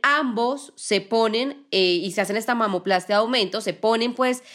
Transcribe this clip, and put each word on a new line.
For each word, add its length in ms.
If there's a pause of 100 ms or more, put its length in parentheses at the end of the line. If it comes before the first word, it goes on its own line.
ambos, 720
se 260
ponen, 720
eh, 100
y 300
se 120
hacen 140
esta 200
mamoplastia 580
de 60
aumento, 400
se 120
ponen 420
pues 280 (120)